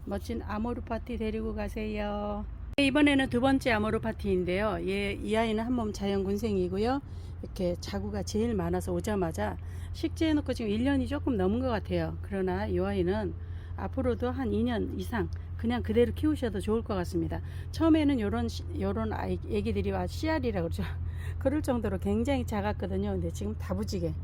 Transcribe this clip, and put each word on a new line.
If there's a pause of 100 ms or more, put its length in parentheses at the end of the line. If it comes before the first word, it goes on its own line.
멋진
아모르
파티
데리고
가세요. (320)
네,
이번에는
두
번째
아모르
파티인데요.
예,
이
아이는
한
몸
자연
군생이고요. (420)
이렇게
자구가
제일
많아서
오자마자 (380)
식재해놓고
지금
일
년이
조금
넘은
것
같아요.
그러나
이
아이는 (460)
앞으로도
한
이
년
이상 (260)
그냥
그대로
키우셔도
좋을
것
같습니다. (300)
처음에는
요런
시-, (140)
요런
아이, (100)
애기들이
와,
씨알이라고
그러죠. (300)
<laughs>
그럴
정도로
굉장히
작았거든요.
근데
지금
다부지게